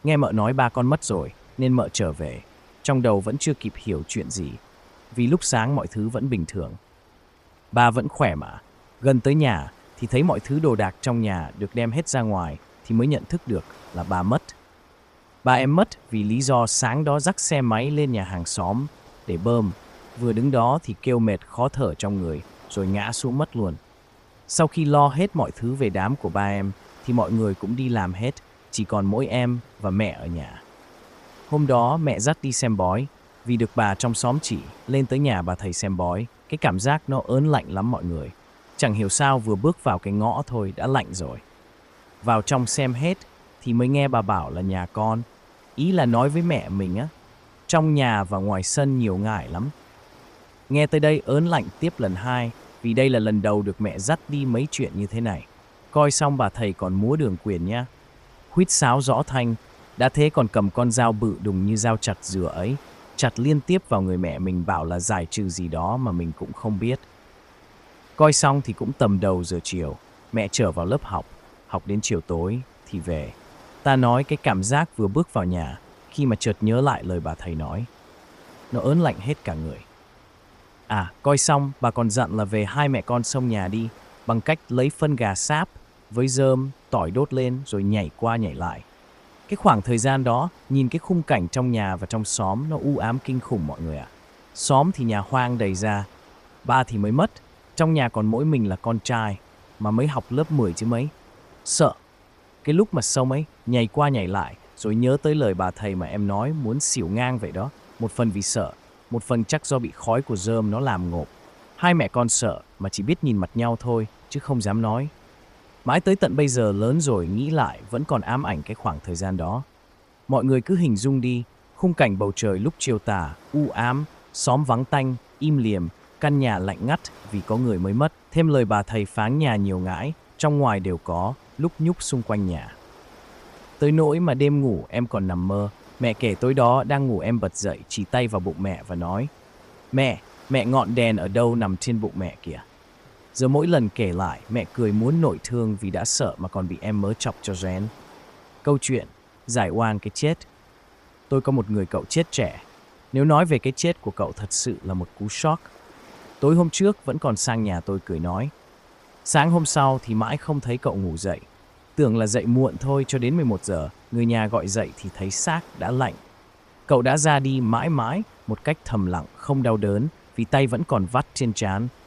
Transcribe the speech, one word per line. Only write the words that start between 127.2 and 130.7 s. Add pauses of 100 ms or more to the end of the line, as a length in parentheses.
vì
có
người
mới
mất. (180)
Thêm
lời
bà
thầy
pháng
nhà
nhiều
ngãi, (240)
trong
ngoài